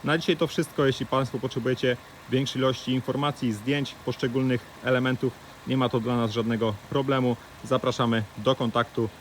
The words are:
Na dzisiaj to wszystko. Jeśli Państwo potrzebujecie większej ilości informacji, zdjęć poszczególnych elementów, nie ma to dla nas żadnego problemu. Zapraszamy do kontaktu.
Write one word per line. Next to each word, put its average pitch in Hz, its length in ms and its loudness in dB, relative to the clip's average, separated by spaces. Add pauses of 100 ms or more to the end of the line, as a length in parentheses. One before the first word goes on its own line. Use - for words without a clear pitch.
Na 151 140 2
dzisiaj 165 200 2
to 165 100 2
wszystko. 151 380 0
Jeśli 131 200 0
Państwo 135 340 0
potrzebujecie 127 580 0 (320)
większej 131 320 0
ilości 131 300 0
informacji, 131 640 0
zdjęć 135 420 -2 (100)
poszczególnych 127 560 0 (220)
elementów, 127 500 2 (340)
nie 131 100 0
ma 127 120 2
to 123 100 2
dla 120 180 0
nas 117 140 2
żadnego 113 420 0 (160)
problemu. 131 460 2 (280)
Zapraszamy 120 600 2 (140)
do 123 180 2
kontaktu. 117 540 0 (120)